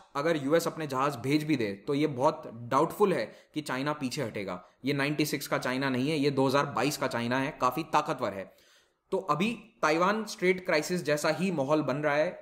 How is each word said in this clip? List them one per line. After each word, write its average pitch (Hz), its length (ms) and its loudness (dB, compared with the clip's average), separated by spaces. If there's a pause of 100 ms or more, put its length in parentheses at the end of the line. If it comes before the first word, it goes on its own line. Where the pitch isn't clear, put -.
(160)
अगर 160 200 2
यूएस 151 300 2
अपने 156 200 -4
जहाज 135 300 0
भेज 147 280 0
भी 151 120 2
दे 107 160 0 (140)
तो 143 80 0
ये 151 120 2
बहुत 127 440 0 (200)
डाउटफुल 165 420 4
है 123 120 0 (300)
कि 151 60 -4
चाइना 143 320 -2
पीछे 139 300 -4
हटेगा। 95 400 -6 (220)
ये 135 80 0
नाइंटी 147 340 0
सिक्स 147 200 -4
का 143 120 -2
चाइना 139 320 -2
नहीं 131 200 0
है, 160 80 0
ये 143 120 2
दो 135 160 2
हज़ार 143 200 2
बाईस 131 300 0
का 139 100 -2
चाइना 120 320 0
है, 139 220 -4
काफी 127 220 0
ताकतवर 147 500 -2
है। 95 200 -10 (600)
तो 190 60 0 (120)
अभी 175 200 2 (320)
ताइवान 180 420 2
स्ट्रेट 185 420 0
क्राइसिस 165 380 0
जैसा 151 260 0
ही 165 220 0
माहौल 151 300 2
बन 135 140 0
रहा 151 180 0
है 156 160 2 (120)